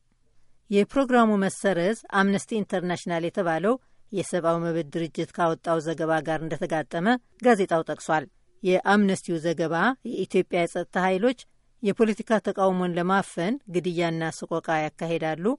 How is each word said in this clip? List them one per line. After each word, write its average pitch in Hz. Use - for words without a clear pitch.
የፕሮግራሙ 233
መሰረዝ 190
አምነስቲ 196
ኢንተርናሽናል 175
የተባለው 170
የሰብአዊ 165
መብት 165
ድርጅት 165
ካወጣው 165
ዘገባ 160
ጋር 156
እንደተጋጠመ 165
ጋዜጣው 190
ጠቅሷል። 151
የአምነስቲው 190
ዘገባ 160
የኢትዮጵያ 185
የጸጥታ 170
ኃይሎች 190
የፖለቲካ 214
ተቃውሞን 185
ለማፈን 185
ግድያና 165
ሰቆቃ -
ያካሂዳሉ፣ 160